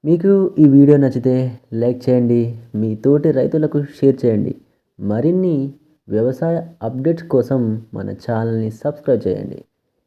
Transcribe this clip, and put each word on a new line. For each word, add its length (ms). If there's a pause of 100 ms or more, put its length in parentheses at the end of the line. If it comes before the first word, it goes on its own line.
మీకు 540
ఈ 60
వీడియో 320
నచ్చితే 640 (140)
లైక్ 360
చేయండి, 500 (160)
మీ 200
తోటి 360
రైతులకు 520
షేర్ 420
చేయండి. 300 (440)
మరిన్ని 760 (340)
వ్యవసాయ 540 (220)
అప్‌డేట్స్ 440
కోసం 560 (100)
మన 180
ఛానల్ని 600
సబ్స్క్రైబ్ 560
చేయండి. 360 (440)